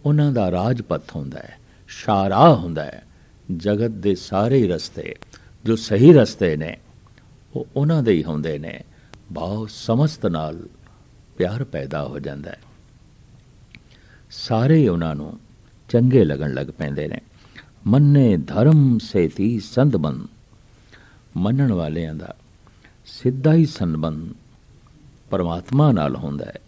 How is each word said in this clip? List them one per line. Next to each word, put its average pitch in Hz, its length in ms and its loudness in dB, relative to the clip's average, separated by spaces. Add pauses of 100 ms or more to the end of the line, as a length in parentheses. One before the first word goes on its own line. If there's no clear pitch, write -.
ਉਹਨਾਂ 147 260 2
ਦਾ 101 200 0
ਰਾਜ 110 300 -2
ਪਥ - 340 -6
ਹੁੰਦਾ 69 240 -10
ਹੈ, - 200 -20 (280)
ਸ਼ਾਹਰਾਹ 104 680 4
ਹੁੰਦਾ 85 280 -6
ਹੈ। - 200 -14 (540)
ਜਗਤ 104 340 -2
ਦੇ 101 240 -2
ਸਾਰੇ 110 420 0
ਹੀ 113 100 2
ਰਸਤੇ - 480 -8 (500)
ਜੋ 110 100 0
ਸਹੀ 110 380 6
ਰਸਤੇ 101 440 4
ਨੇ, 78 200 -10 (800)
ਉਹ 131 200 -8
ਉਹਨਾਂ 147 280 0
ਦੇ 113 80 2
ਹੀ 80 120 2
ਹੁੰਦੇ 76 360 -6
ਨੇ।" - 220 -14 (540)
ਭਾਵ 101 320 -8
ਸਮਸਤ 123 580 -2
ਨਾਲ 80 420 -6 (720)
ਪਿਆਰ 104 260 -4
ਪੈਦਾ 73 400 -8
ਹੋ 69 160 -10
ਜਾਂਦਾ 71 320 -12
ਹੈ, - 100 -20 (1700)
ਸਾਰੇ 127 460 0
ਹੀ 143 100 4
ਉਹਨਾਂ 82 280 -2
ਨੂੰ 76 240 -12 (500)
ਚੰਗੇ 120 360 4
ਲੱਗਣ 71 280 -4
ਲੱਗ 67 140 -6
ਪੈਂਦੇ 73 400 -8
ਨੇ। 78 100 -10 (680)
"ਮੰਨੇ 135 500 4
ਧਰਮ 123 600 4
ਸੇਤੀ 104 640 -2
ਸੰਤ 123 360 0
ਬਨ", 76 320 -4 (1080)
ਮੰਨਣ 120 340 0
ਵਾਲਿਆਂ 80 440 -4
ਦਾ - 200 -14 (680)
ਸਿੱਧਾ 135 480 0
ਹੀ 165 120 6
ਸੰਬੰਧ 80 680 -6 (960)
ਪਰਮਾਤਮਾ 95 640 0
ਨਾਲ 73 240 0
ਹੁੰਦਾ 71 300 -8
ਹੈ - 120 -18 (100)